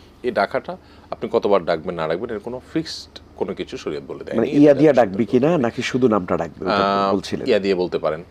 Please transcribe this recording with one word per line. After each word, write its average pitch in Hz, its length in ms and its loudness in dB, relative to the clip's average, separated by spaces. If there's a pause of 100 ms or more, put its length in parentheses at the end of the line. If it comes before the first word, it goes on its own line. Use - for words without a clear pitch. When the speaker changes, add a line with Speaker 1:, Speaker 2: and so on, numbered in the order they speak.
(220)
Speaker 1:
এই 123 80 -2
ডাকাটা 117 460 -2 (340)
আপনি - 220 -8
কতবার 101 320 2
ডাকবেন 85 300 -4
না 80 140 -4
ডাকবেন, 98 220 -4
এর 107 80 -8
কোনো 120 220 -10 (120)
ফিক্সড - 460 -8 (180)
কোনো - 180 -6
কিছু - 220 -10
শরীয়ত 71 300 -8
বলে 71 180 -12
দেয়নি। - 160 -2
Speaker 2:
মানে, 123 100 0
Speaker 1:
এটা 143 100 2
Speaker 2:
ইয়া 147 140 8
দিয়া 147 160 6
Speaker 1:
আসলে 123 160 6
Speaker 2:
ডাকবি 98 180 -2
কিনা, 143 340 2
নাকি 120 240 -2
শুধু 127 260 2
নামটা 92 280 2
ডাকবে, 82 300 -6
ওটা 98 400 2
Speaker 1:
আহ, 101 80 0
Speaker 2:
বলছিলেন। - 340 -4
Speaker 1:
ইয়া 107 100 4
দিয়ে 98 160 0
বলতে 85 240 -2
পারেন। 80 320 -4